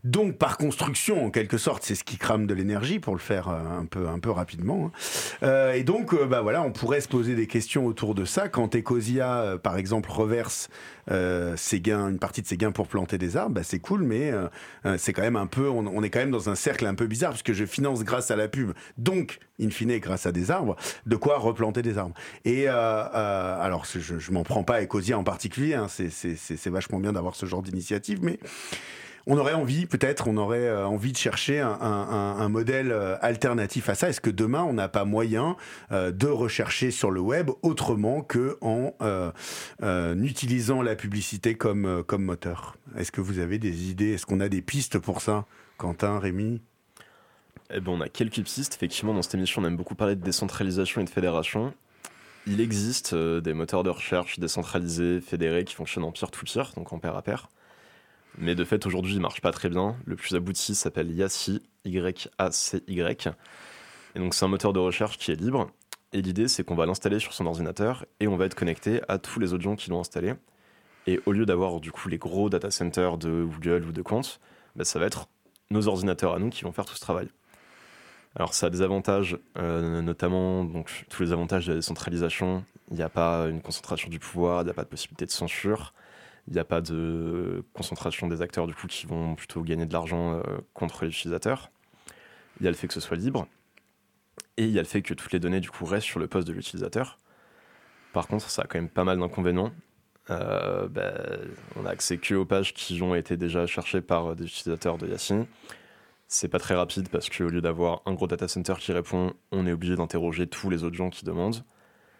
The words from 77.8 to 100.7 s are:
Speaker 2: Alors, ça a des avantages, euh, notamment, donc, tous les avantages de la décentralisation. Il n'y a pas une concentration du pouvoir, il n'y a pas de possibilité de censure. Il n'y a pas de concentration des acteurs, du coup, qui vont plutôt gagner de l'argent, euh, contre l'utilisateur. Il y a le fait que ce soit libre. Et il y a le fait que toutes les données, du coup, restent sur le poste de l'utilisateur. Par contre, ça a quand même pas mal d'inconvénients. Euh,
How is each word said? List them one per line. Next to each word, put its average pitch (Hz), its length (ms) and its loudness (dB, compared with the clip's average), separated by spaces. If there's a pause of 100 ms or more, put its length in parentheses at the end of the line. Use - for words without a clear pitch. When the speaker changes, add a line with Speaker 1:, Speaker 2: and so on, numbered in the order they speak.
Speaker 2:
Alors, 82 180 -2
ça - 120 2
a - 40 4
des 90 120 0
avantages, 95 560 2 (200)
euh, 85 440 0
notamment, 92 640 2
donc, 82 440 -8
tous - 140 -2
les 85 80 2
avantages 85 360 2
de 87 40 0
la 80 60 2
décentralisation. 85 880 -2 (260)
Il 82 60 -6
n'y 82 40 -2
a 80 60 -2
pas 85 400 2
une 80 140 -4
concentration - 480 -6
du 82 100 -8
pouvoir, 87 440 0
il - 20 -2
n'y 87 60 -2
a - 20 -6
pas 82 100 -6
de - 60 -10
possibilité - 360 -8
de 87 60 -8
censure. - 640 -2 (540)
Il 73 60 -10
n'y 85 60 2
a 80 40 -2
pas 85 160 0
de 82 840 -2 (100)
concentration - 540 -6
des 85 160 -2
acteurs, 87 240 -2
du 82 80 -6
coup, - 100 -14
qui - 220 -8
vont 82 260 -2
plutôt - 300 -8
gagner 82 240 -2
de 78 60 -4
l'argent, 85 400 0
euh, 85 100 -4 (320)
contre - 300 -4
l'utilisateur. 85 640 -2 (880)
Il 92 60 -2
y - 20 6
a - 20 6
le 87 80 2
fait - 80 -6
que - 80 -6
ce 82 60 -6
soit 82 180 -4
libre. 113 300 -2 (1080)
Et 113 100 2
il 113 40 2
y 104 80 4
a 82 60 4
le 80 40 -4
fait 101 140 0
que - 140 -4
toutes - 160 -10
les 92 80 2
données, 87 200 2
du 87 120 -6
coup, - 140 -8
restent 101 200 0
sur - 140 -4
le 78 80 0
poste 90 200 0
de 85 60 -4
l'utilisateur. 92 640 -4 (960)
Par 85 140 -2
contre, 107 200 -2
ça - 140 -2
a - 60 -2
quand - 100 -4
même 85 120 -2
pas 90 140 2
mal 92 140 4
d'inconvénients. 90 540 2 (580)
Euh, - 580 -2